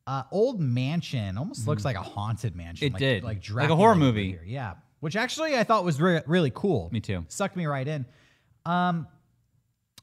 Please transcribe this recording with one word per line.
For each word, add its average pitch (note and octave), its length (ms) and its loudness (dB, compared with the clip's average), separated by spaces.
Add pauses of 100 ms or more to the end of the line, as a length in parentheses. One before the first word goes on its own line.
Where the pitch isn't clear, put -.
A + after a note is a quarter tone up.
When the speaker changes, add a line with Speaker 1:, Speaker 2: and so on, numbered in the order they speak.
Speaker 1:
a C3+ 240 -4
old A3 280 2
mansion, B2+ 800 -2
almost C#3 300 -6
looks D3+ 160 0
Speaker 2:
Mm-hmm. E3 40 0
Speaker 1:
like B2 80 -2
a F2 140 -6
haunted G#2 460 -6
mansion. E2+ 320 -6
Speaker 3:
It B2 60 -2
Speaker 1:
like, - 60 -6
Speaker 3:
did. B2+ 240 2
Speaker 1:
like G#2+ 260 -8
Speaker 3:
Like B2 200 0
a D#3+ 60 4
horror G#3+ 180 8
Speaker 1:
Dracula C#3+ 180 6
Speaker 3:
movie. G#2 200 0
Speaker 1:
here. E2 140 -10
Yeah. A2+ 280 -8 (260)
Which D#3 160 -4
actually C#4 420 -2
I A3 60 4
thought G#3 220 2
was D3 160 2
re-, E3+ 260 4
really D#3+ 260 2
cool. A#2 380 0
Speaker 3:
Me A#2 80 0
too. F#2 300 -4
Speaker 1:
Sucked G3 260 -4
me F3 100 -2
right C#3 220 -2
in. D3 180 -4 (600)
Um, F3 420 0 (960)